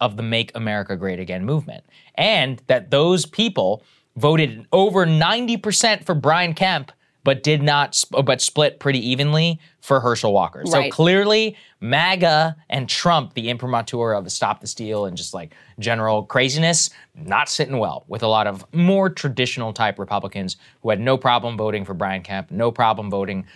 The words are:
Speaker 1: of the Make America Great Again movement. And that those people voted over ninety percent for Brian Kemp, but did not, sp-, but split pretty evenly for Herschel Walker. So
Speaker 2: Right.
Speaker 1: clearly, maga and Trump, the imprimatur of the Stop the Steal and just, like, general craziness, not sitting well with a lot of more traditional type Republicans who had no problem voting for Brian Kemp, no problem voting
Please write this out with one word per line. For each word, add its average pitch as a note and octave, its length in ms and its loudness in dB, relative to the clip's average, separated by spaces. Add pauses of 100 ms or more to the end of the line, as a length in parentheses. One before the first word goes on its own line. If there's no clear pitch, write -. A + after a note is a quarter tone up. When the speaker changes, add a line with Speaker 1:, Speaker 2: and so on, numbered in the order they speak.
Speaker 1:
of A2 160 -2
the A#2 60 -6
Make A#2 320 -2
America G#2 420 -4
Great F#2 220 -6
Again F#2 260 -6
movement. D3 380 -4 (320)
And D3 540 0
that A#2 240 0
those D#3+ 340 4
people A2+ 560 -2 (320)
voted C#3 560 2
over F#3+ 340 4
ninety G3 520 2
percent G#3+ 500 0
for F3+ 80 0
Brian D#3+ 400 2
Kemp, F3 380 -2 (320)
but C3+ 180 2
did D3+ 200 2
not, C#3+ 320 2
sp-, - 300 0
but B2+ 160 2
split - 380 0
pretty C3+ 200 0
evenly D3 600 0 (220)
for C3+ 200 2
Herschel A#2 320 0
Walker. E2+ 340 0
So D#3+ 120 2
Speaker 2:
Right. C#3 140 0
Speaker 1:
clearly, G3+ 640 2 (240)
maga D#3+ 760 2 (120)
and B2+ 200 -4
Trump, D#3+ 460 0
the A2+ 140 -6
imprimatur A#2+ 640 -2
of G2+ 120 -2
the F2+ 60 -10
Stop G#2 300 -2
the - 60 -16
Steal G#2+ 400 -4
and F2 100 -8
just, - 160 -10
like, E2+ 220 -12 (240)
general A2 460 0
craziness, D3+ 640 0 (240)
not F#2+ 340 -2
sitting C3+ 300 -4
well F2 300 -4
with G2 160 -6
a - 20 0
lot A2 220 2
of G2 240 -8
more F#3+ 360 2
traditional B2 640 -4
type G#2 280 -2
Republicans G2 560 -6 (260)
who A2+ 80 0
had G#2 100 0
no C3 160 2
problem A#2+ 400 0
voting G#2+ 280 -2
for G2 100 -10
Brian F#2+ 280 -4
Kemp, F#2+ 280 -8
no A#2 220 -2
problem A2 360 0
voting G2 480 -4